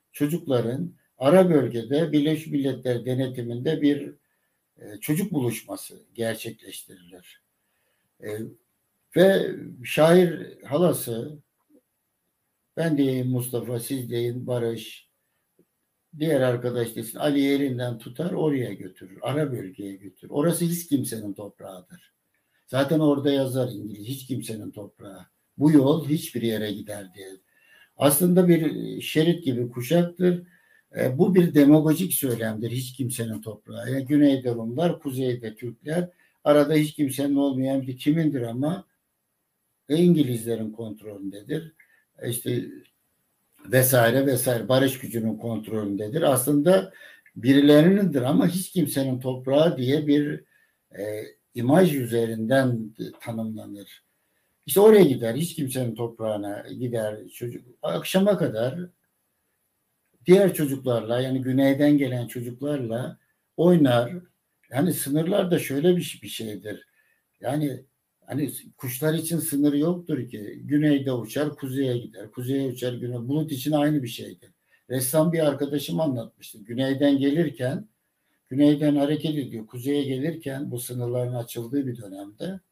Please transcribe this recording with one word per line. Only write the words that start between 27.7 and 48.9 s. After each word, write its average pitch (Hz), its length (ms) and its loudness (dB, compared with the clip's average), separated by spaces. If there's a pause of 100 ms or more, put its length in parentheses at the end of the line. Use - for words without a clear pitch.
Aslında 175 520 4
bir 120 520 0
şerit 160 440 0
gibi 123 260 -2
kuşaktır. 175 720 0 (560)
E, 127 200 0
bu 185 160 4
bir 175 200 6
demagojik 151 600 6
söylemdir, 113 560 -4
hiç 127 220 -8
kimsenin 113 480 -6
toprağı. 110 500 -12
Yani 135 160 -4
güneyde 135 480 4
Rumlar, 123 460 -2
kuzeyde 123 540 -4
Türkler, 156 560 -8 (340)
arada 147 300 4
hiç 151 200 0
kimsenin 139 420 -2
olmayan 135 460 0
bir 127 140 -10
kimindir 147 460 0
ama, 139 420 -4 (1040)
e, 143 80 0
İngilizlerin 120 760 2
kontrolündedir. 107 1000 -10 (460)
E, 120 120 -6
işte 123 340 -4 (1080)
vesaire 127 540 4
vesaire, 120 420 0
barış 131 300 2
gücünün 110 380 -4
kontrolündedir. 107 840 -4
Aslında 147 720 2 (440)
birilerinindir 147 840 6
ama 156 260 4
hiç 185 220 -4
kimsenin 135 500 0